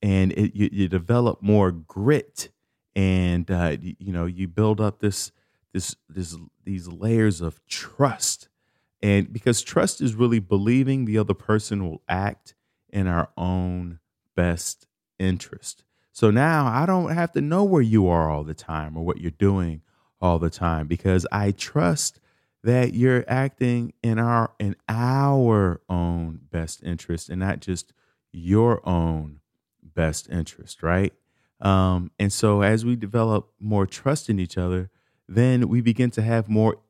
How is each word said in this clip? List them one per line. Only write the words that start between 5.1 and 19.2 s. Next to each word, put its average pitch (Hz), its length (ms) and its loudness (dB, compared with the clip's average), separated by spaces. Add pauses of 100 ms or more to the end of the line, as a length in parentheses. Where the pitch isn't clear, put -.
this, 95 200 -6 (140)
this, 85 300 -10 (260)
these 90 240 -8
layers 101 540 0
of 80 240 -8
trust. - 800 -4 (540)
And 101 280 4
because 113 300 0
trust - 400 -2
is 123 140 -2
really 117 240 2
believing 123 640 0
the 107 140 0
other 101 160 0
person 107 520 -2
will 80 220 -8
act - 460 -4 (340)
in 98 180 -2
our 85 300 0
own 90 640 -4 (360)
best 87 520 -2 (320)
interest. - 640 -6 (280)
So 110 180 4
now 143 360 2
I 127 200 0
don't 180 240 0
have 170 220 -2
to 139 100 -2
know 170 220 0
where 180 180 4
you 110 260 4
are 82 220 2
all 73 140 -4
the 78 100 -10
time 78 420 -8
or 82 80 -6
what 87 160 -4